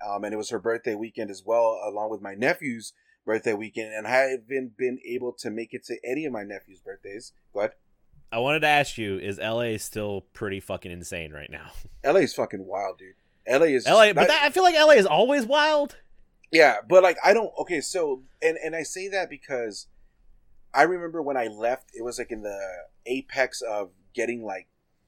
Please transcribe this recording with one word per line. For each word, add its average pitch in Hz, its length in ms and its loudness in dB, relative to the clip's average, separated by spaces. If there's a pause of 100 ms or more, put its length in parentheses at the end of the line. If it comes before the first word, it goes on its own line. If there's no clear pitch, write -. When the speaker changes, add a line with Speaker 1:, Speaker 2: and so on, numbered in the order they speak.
Speaker 1:
Um, 101 180 -6
and 104 80 -6
it 110 40 -4
was 107 140 -8
her 117 100 -4
birthday 113 340 -4
weekend 107 360 -8
as 95 140 -16
well, 113 400 0
along 107 260 -6
with 101 100 -8
my 98 140 -12
nephew's 123 580 -4 (320)
birthday 110 300 -2
weekend. 110 400 -10
And 107 120 -10
I 113 40 -6
haven't 127 680 -2
been 127 280 -4
able 120 360 -8
to 117 100 -8
make 113 240 -10
it 120 120 -16
to 117 180 -10
any 139 220 -6
of 127 60 -8
my 104 120 -10
nephew's 98 360 -18
birthdays. 98 520 -18 (200)
Go 101 80 -6
ahead. 107 120 -2 (600)
Speaker 2:
I 113 60 -4
wanted 147 220 0
to 151 60 2
ask 147 320 2
you: 101 200 -4
Is 98 200 -8
L 113 240 -4
A 110 160 -4
still 104 440 -8 (100)
pretty 98 260 -8
fucking 95 320 -10
insane 87 420 -10
right 73 180 -16
now? 76 200 -16 (160)
<laughs> - 180 -14
Speaker 1:
L 151 120 4
A 196 40 6
is 131 140 0
fucking 101 320 -6
wild, 95 320 -8
dude. 95 160 -20 (320)
L 131 160 2
A 165 60 6
is 123 180 0
Speaker 2:
L 196 140 8
A, 214 120 8
but 156 100 4
Speaker 1:
not - 60 6
Speaker 2:
that, 302 140 2
I 294 80 4
feel 370 140 4
like 349 100 6
L 311 160 8
A 294 40 10
is 196 120 8
always 226 400 2
wild. 294 500 2 (540)
Speaker 1:
Yeah, 147 260 8 (120)
but, 180 160 10
like, 175 200 4
I 185 80 8
don't, 220 280 0
okay, 156 200 -4
so, 143 420 -4 (200)
and, 160 220 0
and 160 100 -8
I 165 80 -6
say 185 260 -10
that 190 220 -4
because 123 560 -8 (880)
I 139 100 6
remember 170 400 0
when 135 140 -2
I 117 100 -2
left, 110 480 -4
it 113 80 -12
was, 120 160 -8
like, 117 140 -10
in 110 100 -10
the 101 160 -10 (480)
apex 131 540 -4
of 104 300 -6 (240)
getting, 117 300 -6
like, 95 220 -10 (420)